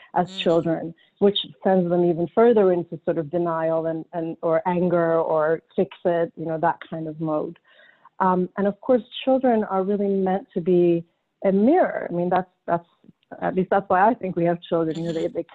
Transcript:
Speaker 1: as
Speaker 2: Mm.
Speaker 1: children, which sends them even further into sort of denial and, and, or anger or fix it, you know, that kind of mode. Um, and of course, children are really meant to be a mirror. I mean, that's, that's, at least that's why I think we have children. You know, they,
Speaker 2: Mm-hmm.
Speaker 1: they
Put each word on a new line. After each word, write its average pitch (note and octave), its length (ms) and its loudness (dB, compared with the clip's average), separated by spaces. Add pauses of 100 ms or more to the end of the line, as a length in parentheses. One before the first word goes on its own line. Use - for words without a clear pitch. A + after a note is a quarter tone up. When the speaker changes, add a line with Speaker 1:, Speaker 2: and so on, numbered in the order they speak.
(160)
Speaker 1:
as F3 120 0
Speaker 2:
Mm. F#3+ 160 -12
Speaker 1:
children, E3 500 0 (260)
which G3+ 180 2 (260)
sends F#3 260 2
them F3 160 2
even E3+ 300 0
further A3 380 4
into E3+ 320 -4
sort E3 120 -2
of D#3 140 -4
denial E3 560 -2
and, D#3+ 260 -6
and, E3 280 -8
or D#3+ 260 0
anger E3+ 520 2
or D#3+ 420 0 (140)
fix F#3+ 200 -2 (100)
it, E3+ 300 0
you D#3+ 100 -10
know, D#3+ 140 -4
that E3 180 0 (120)
kind D#3+ 180 -8
of D#3 140 -10
mode. D#3 360 -4 (640)
Um, F#3 380 0
and G3+ 100 0
of G3+ 140 -4
course, B3+ 200 2 (240)
children B3+ 400 2
are F#3+ 180 -2
really G3+ 240 -2
meant F#3+ 460 -2
to F#3 80 -4
be F3 440 2 (400)
a G3 60 2
mirror. A3+ 580 2
I - 40 -8
mean, F3 160 -2
that's, F#3 200 -2 (180)
that's, E3+ 200 -4 (540)
at F3 140 -2
least F#3 160 0
that's G3 180 0
why F#3+ 180 4
I B3 60 4
think F#3 220 -8
we E3+ 100 0
have E3+ 160 0
children. E3 380 -2
You E3 80 -6
know, E3 60 -4
they, E3 140 -4
Speaker 2:
Mm-hmm. - 60 -12
Speaker 1:
they E3+ 220 -6